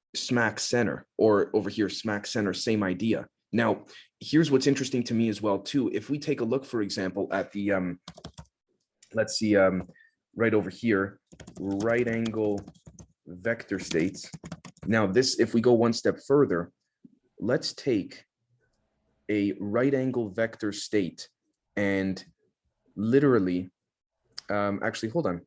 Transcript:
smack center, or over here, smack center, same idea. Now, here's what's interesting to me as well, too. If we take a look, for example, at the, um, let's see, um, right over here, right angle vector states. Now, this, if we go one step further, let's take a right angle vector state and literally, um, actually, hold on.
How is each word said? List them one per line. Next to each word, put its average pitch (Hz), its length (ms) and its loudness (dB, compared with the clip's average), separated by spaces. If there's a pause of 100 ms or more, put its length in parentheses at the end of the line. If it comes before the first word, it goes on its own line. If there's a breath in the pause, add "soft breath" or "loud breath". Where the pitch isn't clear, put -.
(160)
smack 117 460 0
center, 110 440 -2 (120)
or 104 360 4
over 101 160 0
here, 101 200 -2
smack 104 360 -6
center, 101 280 -2
same 107 280 -2
idea. 92 460 -2 (260)
Now, 113 300 0 (380 loud breath)
here's 151 280 2
what's 135 180 4
interesting 131 360 0
to 123 100 -6
me 113 140 2
as 104 140 -2
well, 101 180 0
too. 131 340 -2
If 104 160 -4
we 147 80 -2
take 143 220 -2
a 120 60 0
look, 131 180 0
for 117 180 -4
example, 95 520 -4
at 98 180 -2
the, 101 220 0
um, 90 260 -2 (1120)
let's 110 240 -2
see, 104 200 4
um, 92 320 2 (480 soft breath)
right 110 160 2
over 98 160 2
here, 101 500 -2 (400)
right 110 480 0
angle 110 540 -2 (640)
vector 95 500 -6
states. - 540 -2 (560)
Now, 110 180 4
this, 117 320 2
if 113 160 0
we 117 60 6
go 123 140 6
one 117 180 4
step 107 340 0
further, 98 460 2 (680)
let's 127 340 -2
take - 500 -4 (1080)
a 101 300 2
right 113 340 0
angle 123 360 0
vector 110 420 -4
state - 560 -2 (480)
and 98 480 -2 (720)
literally, 107 760 4 (800)
um, 101 320 -2
actually, 113 280 -4
hold 117 180 -2
on. 85 200 -4